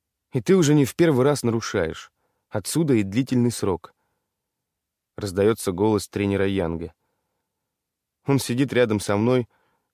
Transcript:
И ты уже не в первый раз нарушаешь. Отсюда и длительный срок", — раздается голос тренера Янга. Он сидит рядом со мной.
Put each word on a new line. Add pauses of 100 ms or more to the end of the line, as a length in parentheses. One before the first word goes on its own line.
(320)
И
ты
уже
не
в
первый
раз
нарушаешь. (380)
Отсюда
и
длительный
срок", — (1200)
раздается
голос
тренера
Янга. (1300)
Он
сидит
рядом
со
мной. (480)